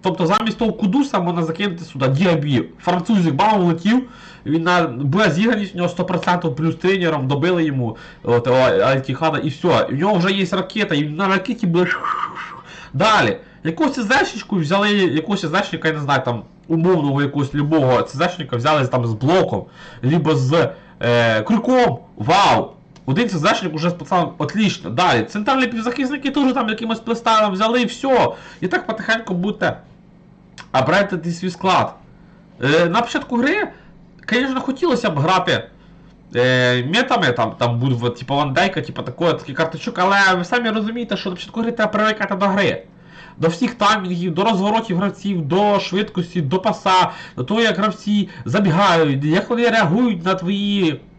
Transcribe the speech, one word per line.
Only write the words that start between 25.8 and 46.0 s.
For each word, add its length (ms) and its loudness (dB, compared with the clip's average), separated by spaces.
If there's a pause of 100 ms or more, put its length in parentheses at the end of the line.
теж 220 2
там 160 -2
якимось 300 -4
плейстайлом 540 0
взяли 280 2
і 40 0
все. 440 2 (320)
І 60 -4
так 200 -2
потихеньку 460 -4
будете 440 -2 (960)
апгрейдити 600 0
свій 180 -4
склад. 460 0 (680)
Е, 260 4
на 120 2
початку 360 -4
гри, 300 0 (640)
звісно, 320 -2
хотілося 480 0
б 100 -2
грати, 440 0 (720)
е, 480 2
метами, 480 0
там, 260 0
там 220 -2
був, 360 -2
типу, 200 -6
Ван 180 0
Дейка, 280 0
типу, 200 -10
такої, 320 -2
такий 220 -8
карточок, 440 -4
але 380 4
ви 80 -4
самі 240 -2
розумієте, 480 -4
що 120 -6
на 60 -6
початку 260 -8
гри 100 0
треба 200 0
привикати 440 0
до 100 -2
гри. 380 0 (540)
До 100 0
всіх 260 0
таймінгів, 600 0
до 100 0
розворотів 540 0
гравців, 440 -2
до 380 2
швидкості, 600 -4